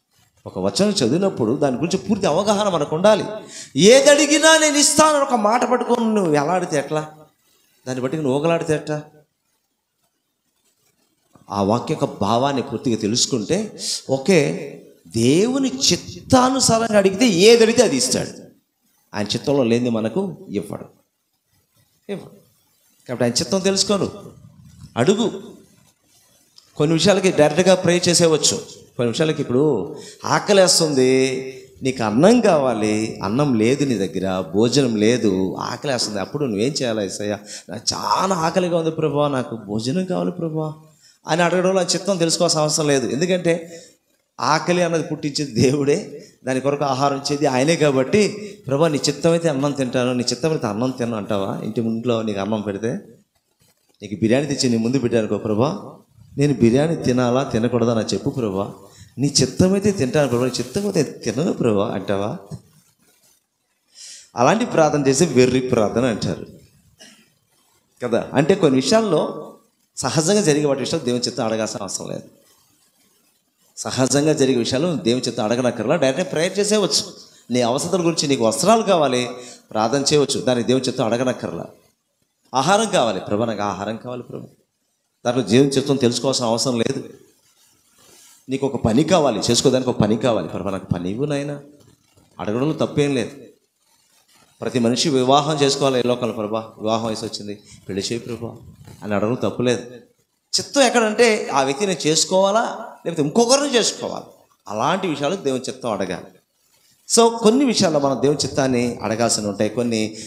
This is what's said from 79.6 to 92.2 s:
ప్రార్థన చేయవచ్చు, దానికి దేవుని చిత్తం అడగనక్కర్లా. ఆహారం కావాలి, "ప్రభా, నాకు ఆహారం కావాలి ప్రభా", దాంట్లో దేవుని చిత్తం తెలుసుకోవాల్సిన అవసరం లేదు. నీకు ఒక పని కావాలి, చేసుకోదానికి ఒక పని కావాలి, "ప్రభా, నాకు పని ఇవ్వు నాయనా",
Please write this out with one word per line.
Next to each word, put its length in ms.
ప్రార్థన 320
చేయవచ్చు, 280
దానికి 260
దేవుని 160
చిత్తం 220
అడగనక్కర్లా. 600
ఆహారం 340
కావాలి, 300
"ప్రభా, 260
నాకు 160
ఆహారం 360
కావాలి 260
ప్రభా", 220
దాంట్లో 180
దేవుని 260
చిత్తం 260
తెలుసుకోవాల్సిన 500
అవసరం 340
లేదు. 240
నీకు 160
ఒక 100
పని 280
కావాలి, 360
చేసుకోదానికి 380
ఒక 100
పని 180
కావాలి, 300
"ప్రభా, 240
నాకు 140
పని 260
ఇవ్వు 140
నాయనా", 340